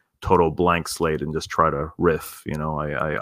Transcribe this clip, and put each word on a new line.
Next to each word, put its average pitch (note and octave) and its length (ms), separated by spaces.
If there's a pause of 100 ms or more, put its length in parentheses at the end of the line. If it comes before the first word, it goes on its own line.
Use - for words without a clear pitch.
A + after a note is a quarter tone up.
(220)
total E2+ 300
blank E2+ 360
slate D#2 360
and D#2 100
just D#2 160
try D#2+ 220
to D2 260
riff. - 480
You D2+ 140
know, D2+ 200
I, D2 120
I, D2 300